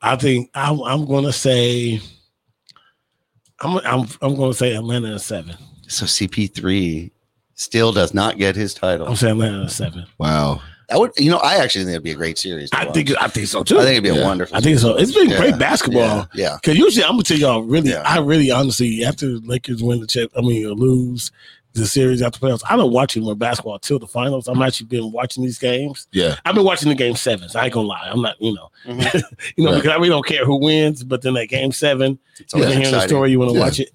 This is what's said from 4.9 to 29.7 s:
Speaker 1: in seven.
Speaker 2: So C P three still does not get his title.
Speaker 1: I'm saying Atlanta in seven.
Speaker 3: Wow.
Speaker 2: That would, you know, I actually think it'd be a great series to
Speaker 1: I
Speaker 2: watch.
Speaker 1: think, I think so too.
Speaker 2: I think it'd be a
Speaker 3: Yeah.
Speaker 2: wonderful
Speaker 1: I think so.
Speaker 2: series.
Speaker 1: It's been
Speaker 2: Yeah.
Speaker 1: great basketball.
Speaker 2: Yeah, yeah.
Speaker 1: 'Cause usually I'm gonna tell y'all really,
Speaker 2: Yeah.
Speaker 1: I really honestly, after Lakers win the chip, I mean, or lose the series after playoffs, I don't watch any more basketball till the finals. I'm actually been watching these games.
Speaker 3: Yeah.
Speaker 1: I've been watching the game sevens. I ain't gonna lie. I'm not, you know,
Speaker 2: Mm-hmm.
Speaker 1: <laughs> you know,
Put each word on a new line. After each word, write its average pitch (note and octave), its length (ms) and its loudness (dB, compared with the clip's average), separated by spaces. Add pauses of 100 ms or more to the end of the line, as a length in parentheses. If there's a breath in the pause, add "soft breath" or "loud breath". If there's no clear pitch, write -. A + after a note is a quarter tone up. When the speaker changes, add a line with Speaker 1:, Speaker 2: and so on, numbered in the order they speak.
Speaker 1:
in G2+ 60 -10
seven. E2+ 380 -10 (300)
Speaker 2:
So - 200 -6
C F#2+ 220 -2
P G#2 180 -2
three F#2 640 -4 (420)
still A2+ 380 0
does F#2 220 2
not G#2 240 0
get G2 180 0
his G#2 180 -4
title. E2+ 320 -2
Speaker 1:
I'm A#2+ 100 -4
saying A2 160 2
Atlanta G#2+ 300 -2
in F#2 60 -4
seven. F2 380 -8 (120)
Speaker 3:
Wow. D2+ 420 0 (300 loud breath)
Speaker 2:
That C#3+ 80 2
would, A#3+ 180 2
you D3 140 4
know, E3+ 80 2
I D#3+ 180 2
actually G#2 300 0
think F2+ 80 -4
it'd D#2+ 100 -6
be D#2+ 60 -6
a D#2+ 60 -6
great E2 200 -6
series D#2 340 -8
to - 80 -2
Speaker 1:
I F3+ 60 -4
Speaker 2:
watch. - 100 -6
Speaker 1:
think, C#3+ 160 0 (120)
I B2 60 0
think G#2+ 180 -6
so - 180 -4
too. - 140 4
Speaker 2:
I B2 60 6
think C3+ 80 4
it'd A2+ 120 2
be F#2+ 60 2
a D#2 100 2
Speaker 3:
Yeah. - 80 2
Speaker 2:
wonderful F2+ 280 -2
Speaker 1:
I - 40 0
think D3 180 4
so. A#2 100 4 (100)
Speaker 2:
series. G3 100 4
Speaker 1:
It's A4 100 0
been D#4+ 120 6
Speaker 2:
Yeah. - 80 2
Speaker 1:
great F#3 200 4
basketball. A#2 760 0
Speaker 2:
Yeah, F2+ 180 -2
yeah. D#2 100 -12
Speaker 1:
'Cause D#3 140 2
usually A#3 280 6
I'm E3+ 80 2
gonna A#3+ 100 2
tell D#3+ 160 2
y'all A#2+ 240 2
really, C3+ 280 2
Speaker 2:
Yeah. D#2+ 140 -4
Speaker 1:
I E3+ 140 2
really D3 320 4
honestly, A#2+ 540 0
after B2+ 240 -2 (100)
Lakers A#2+ 440 -6
win A#2+ 180 0
the A2 60 -10
chip, A#2 300 -2
I B2 60 0
mean, A#2 240 0
or G#2 80 -6
lose B2 560 0 (420 loud breath)
the A2+ 140 -2
series B2+ 360 2
after A#2+ 160 -2
playoffs, C3 300 -2
I G#3+ 80 2
don't D3 160 4
watch B2+ 240 0
any A2+ 80 -2
more G#2+ 100 -4
basketball A2+ 460 -4
till C#3+ 180 -2
the A2+ 80 -10
finals. B2 400 -4
I'm B2+ 160 0
actually A#2+ 240 -2
been A2+ 240 -6
watching B2+ 320 -6
these B2 160 -4
games. B2+ 540 -4
Speaker 3:
Yeah. F2+ 320 0
Speaker 1:
I've F3 100 0
been G3+ 100 4
watching E3+ 260 2
the C#3+ 40 2
game A#2+ 220 0
sevens. F#2+ 400 -4
I A#2 80 0
ain't B2 100 -2
gonna A2 140 0
lie. - 240 -10
I'm A#2+ 80 0
not, A2 200 -6
you A2 140 -2
know, - 160 -14 (160 soft breath)
Speaker 2:
Mm-hmm. B2 320 -2 (200)
Speaker 1:
<laughs> - 180 -14
you E3 80 4
know, D#3 80 4